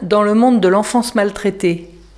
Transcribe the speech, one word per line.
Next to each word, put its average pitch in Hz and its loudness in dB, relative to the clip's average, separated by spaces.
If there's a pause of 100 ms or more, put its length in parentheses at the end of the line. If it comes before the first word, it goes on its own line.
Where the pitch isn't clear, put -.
dans 208 0
le 208 0
monde 233 4
de 185 2
l'enfance 214 0
maltraitée. 196 -2 (280)